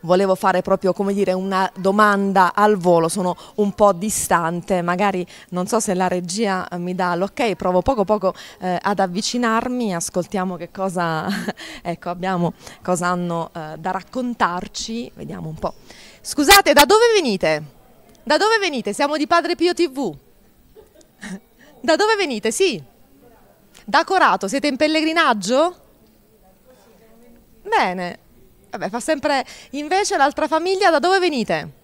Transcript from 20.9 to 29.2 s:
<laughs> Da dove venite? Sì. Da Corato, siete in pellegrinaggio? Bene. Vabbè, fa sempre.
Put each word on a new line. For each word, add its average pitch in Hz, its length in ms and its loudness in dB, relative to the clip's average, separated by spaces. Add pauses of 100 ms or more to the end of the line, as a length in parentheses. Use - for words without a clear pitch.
<laughs> 190 220 -14 (400)
Da 311 140 2
dove 427 200 2
venite? 262 360 -2
Sì. 254 300 0 (1000)
Da 277 200 2
Corato, 247 440 2
siete 269 200 -2
in 269 100 -2
pellegrinaggio? 311 1000 2 (1900)
Bene. 190 560 -2 (500)
Vabbè, 165 200 -6
fa 220 100 -6
sempre. 285 460 -2 (260)